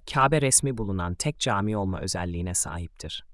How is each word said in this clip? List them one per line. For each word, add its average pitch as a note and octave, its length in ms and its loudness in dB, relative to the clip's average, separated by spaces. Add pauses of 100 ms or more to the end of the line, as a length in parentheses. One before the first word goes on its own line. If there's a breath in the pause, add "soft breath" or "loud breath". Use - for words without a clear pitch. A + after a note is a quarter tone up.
(140)
Kabe C#3+ 280 6
resmi C3+ 360 4
bulunan F#2 380 -2
tek - 240 -4
cami G#2+ 380 0
olma F#2+ 240 0
özelliğine F2 520 -4
sahiptir. E2+ 800 -6